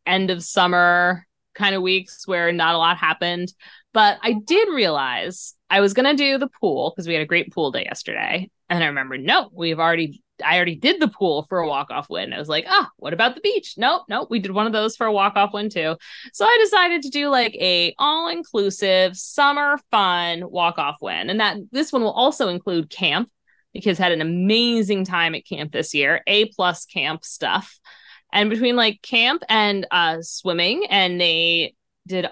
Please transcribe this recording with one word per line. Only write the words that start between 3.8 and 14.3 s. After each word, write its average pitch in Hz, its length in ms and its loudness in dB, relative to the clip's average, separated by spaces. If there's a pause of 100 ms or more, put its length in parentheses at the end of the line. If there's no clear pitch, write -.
But 208 280 4
I 233 120 -2
did 339 360 2
realize 151 840 -2 (160)
I 196 100 6
was 202 140 2
gonna 262 180 4
do 277 240 2
the 262 120 -2 (120)
pool 147 300 0
'cause 170 160 -10
we 170 80 -2
had 156 80 0
a - 20 -2
great 170 260 -2
pool 151 200 -2
day 117 140 -6
yesterday. - 680 -6 (180)
And 175 140 0
I 156 40 2
remember, 135 300 -4
no, 208 340 0
we've 165 280 -4
already, 165 420 0 (240)
I 165 120 2
already 175 180 0
did 320 240 2
the 311 80 4
pool 156 420 0
for 185 100 -2
a 165 80 -2
walk-off 143 420 -6
win. 185 220 -6
I - 60 -8
was 151 120 -10
like, 156 180 -2
"Ah, 381 300 2
what 151 160 -8
about 233 200 2
the 311 80 -16
beach?" 415 360 -2
Nope, 269 300 0
nope. 226 220 -4
We 233 100 0